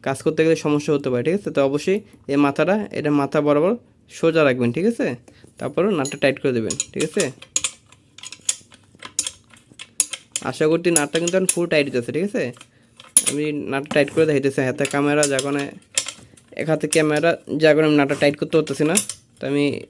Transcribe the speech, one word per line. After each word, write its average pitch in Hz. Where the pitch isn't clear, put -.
কাজ 135
করতে 156
গেলে 160
সমস্যা 147
হতে 143
পারে, 123
ঠিক 175
আছে? 170
তো 143
অবশ্যই 147
এই 143
মাথাটা, 156
এটা 147
মাথা 139
বরাবর 151
সোজা 165
রাখবেন, 123
ঠিক 170
আছে? 233
তারপরে 165
নাটটা 135
টাইট 135
করে 131
দেবেন, 110
ঠিক -
আছে? 196
আশা 156
করছি 170
নাটটা 147
কিন্তু 175
এখন 185
ফুল 175
টাইট 147
হইতেছে, 123
ঠিক 175
আছে? 202
আমি 147
নাটটা 143
টাইট 147
করে 160
দেখাইতেছি, 139
হাতে 127
ক্যামেরা 147
যা 135
কোনো 143
এক 156
হাতে 156
ক্যামেরা 156
যা 156
কোনো 156
আমি 151
নাটটা 139
টাইট 143
করতে -
পারতেছি 151
না, 190
তো -
আমি 143